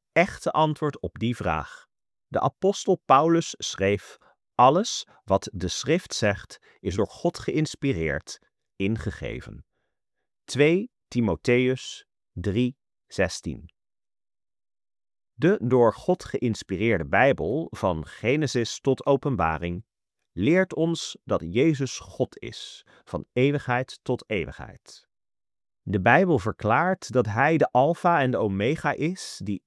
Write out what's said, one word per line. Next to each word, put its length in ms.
echte 400
antwoord 480
op 200
die 160
vraag. 520
De 120
apostel 680
Paulus 520
schreef: 600
"Alles 520
wat 280
de 140
schrift 460
zegt, 460
is 160
door 120
God 320
geïnspireerd, 1000
ingegeven." 880
Twee 480
Timotheus 1000
drie 460
zestien. 640
De 300
door 300
God 300
geïnspireerde 840
Bijbel, 640
van 360
Genesis 760
tot 260
Openbaring, 800
leert 440
ons 480
dat 180
Jezus 580
God 380
is, 480
van 300
eeuwigheid 680
tot 280
eeuwigheid. 800
De 180
Bijbel 380
verklaart 720
dat 140
Hij 320
de 140
Alfa 500
en 100
de 60
Omega 540
is, 520
die 240